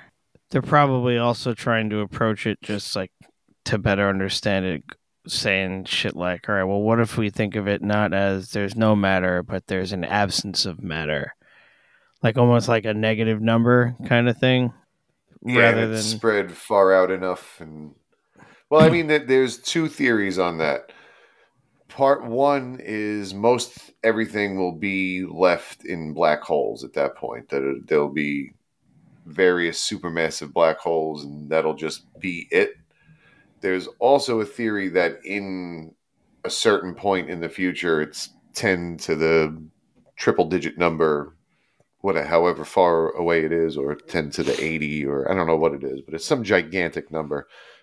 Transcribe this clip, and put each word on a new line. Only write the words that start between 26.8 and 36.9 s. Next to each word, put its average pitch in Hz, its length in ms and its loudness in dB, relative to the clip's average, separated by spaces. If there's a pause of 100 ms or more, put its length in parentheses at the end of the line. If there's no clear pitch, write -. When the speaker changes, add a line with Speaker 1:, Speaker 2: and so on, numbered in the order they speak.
Speaker 2:
at - 80 -16
that 71 240 -2
point, 60 320 -10
that 69 140 -2
it, 67 260 -4
there'll 73 200 2
be 71 440 -4 (720)
various 87 640 2
supermassive 82 640 -4
black 80 260 2
holes, 78 460 -4
and 73 240 -14
that'll 92 260 0
just 78 300 -8 (160)
be 87 300 -8
it. - 240 2 (880)
There's 92 260 -2 (120)
also 123 400 2
a 107 40 -2
theory 104 460 -4
that 85 340 0
in 90 680 -8 (500)
a 90 60 -8
certain 92 440 0